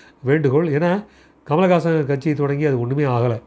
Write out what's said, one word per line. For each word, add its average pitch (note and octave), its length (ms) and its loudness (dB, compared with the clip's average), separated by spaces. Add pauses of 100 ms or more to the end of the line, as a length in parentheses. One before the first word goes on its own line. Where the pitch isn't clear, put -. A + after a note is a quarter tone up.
(220)
வேண்டுகோள். C#3+ 460 0
ஏன்னா F3 360 0 (440)
கமலஹாசன் E3 580 2
கட்சி C#3+ 280 -2
தொடங்கி C#3+ 300 -2
அது C3+ 160 0
ஒண்ணுமே C3+ 220 -2
ஆகல, A#2+ 440 0